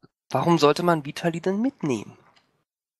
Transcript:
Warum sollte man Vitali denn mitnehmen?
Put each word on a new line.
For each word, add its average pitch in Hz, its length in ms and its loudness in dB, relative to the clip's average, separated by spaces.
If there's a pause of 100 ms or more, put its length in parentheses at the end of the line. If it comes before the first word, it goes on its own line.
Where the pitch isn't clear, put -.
(300)
Warum 165 280 2
sollte 147 240 4
man 165 240 0
Vitali 165 340 -6
denn 196 220 -2
mitnehmen? 147 540 -4 (840)